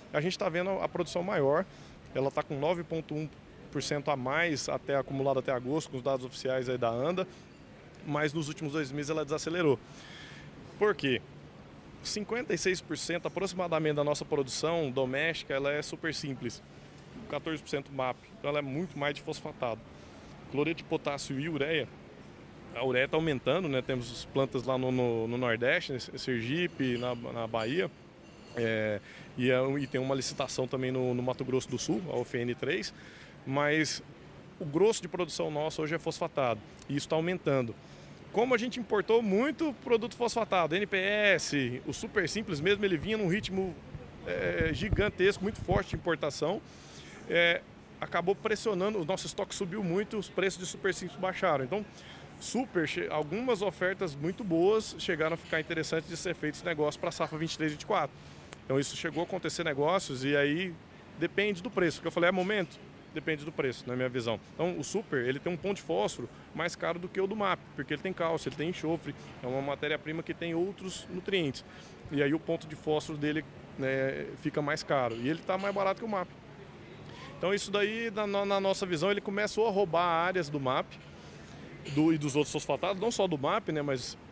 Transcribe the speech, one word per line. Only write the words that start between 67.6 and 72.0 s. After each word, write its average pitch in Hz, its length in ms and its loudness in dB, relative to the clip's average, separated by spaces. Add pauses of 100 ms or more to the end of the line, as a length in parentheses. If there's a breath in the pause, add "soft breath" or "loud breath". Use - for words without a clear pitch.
porque - 200 -4
ele 143 80 -2
tem 190 100 -2
cálcio, 165 380 0
ele 135 80 -6
tem 151 140 -2
enxofre, 156 440 -2 (260 loud breath)
é 127 60 -6
uma 131 140 0
matéria-prima 147 600 -2
que 160 120 -6
tem 170 200 -4
outros 185 560 -2
nutrientes. 180 540 0 (480 loud breath)